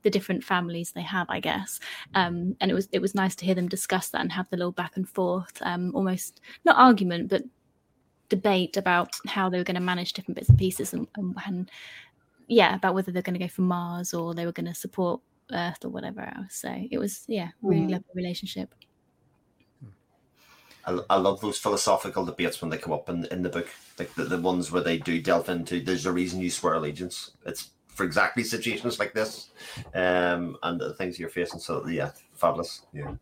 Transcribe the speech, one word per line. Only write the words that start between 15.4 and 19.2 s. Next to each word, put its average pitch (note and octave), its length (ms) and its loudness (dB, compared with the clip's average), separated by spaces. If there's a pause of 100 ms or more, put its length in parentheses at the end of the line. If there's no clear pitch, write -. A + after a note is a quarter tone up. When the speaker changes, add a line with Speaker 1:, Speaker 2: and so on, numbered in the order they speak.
Speaker 1:
Earth F3 320 -4
or - 60 -6
whatever - 320 -8 (160)
else. F#3+ 200 -12
So - 140 -8 (200)
it - 80 -2
was, - 280 -6
yeah, F#3 220 -4 (140)
really F3 180 4
Speaker 2:
Mm-hmm. F#3 120 2
Speaker 1:
lovely F#3 200 -6
relationship. F3+ 640 -6 (2000)